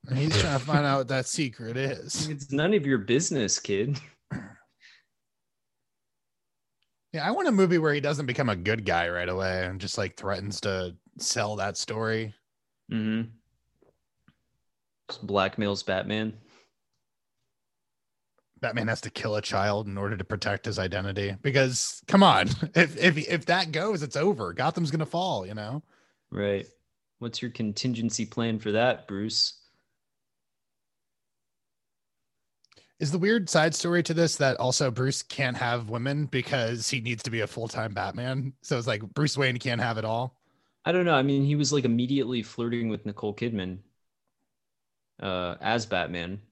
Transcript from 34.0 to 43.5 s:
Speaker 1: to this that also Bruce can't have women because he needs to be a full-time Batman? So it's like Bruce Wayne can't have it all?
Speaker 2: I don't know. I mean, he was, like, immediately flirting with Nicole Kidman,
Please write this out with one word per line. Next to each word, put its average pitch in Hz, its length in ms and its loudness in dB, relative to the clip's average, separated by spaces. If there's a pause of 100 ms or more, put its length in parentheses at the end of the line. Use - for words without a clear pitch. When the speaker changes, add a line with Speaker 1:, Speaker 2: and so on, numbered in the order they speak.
Speaker 1:
to 165 120 -2
this 165 220 4
that 135 220 4
also 127 320 2
Bruce 127 320 -2
can't 127 340 -2
have 120 320 -2
women 135 380 -2
because 120 640 -2
he 131 100 -2
needs 113 220 -6
to - 80 -6
be 113 100 -2
a 101 60 0
full-time 113 480 -6
Batman? 123 640 -4
So - 160 -2
it's 117 100 -2
like 110 160 -2 (120)
Bruce 143 240 0
Wayne 127 200 2
can't 120 220 -2
have 117 160 0
it 110 80 -4
all? 117 340 -2 (460)
Speaker 2:
I 160 80 2
don't 180 140 4
know. 160 80 6
I 131 80 6
mean, 139 220 2
he 147 120 2
was, 143 160 2
like, 139 120 2
immediately 123 580 0
flirting 117 460 -4
with 107 180 -4
Nicole 104 280 -6
Kidman, 95 440 -4 (1400)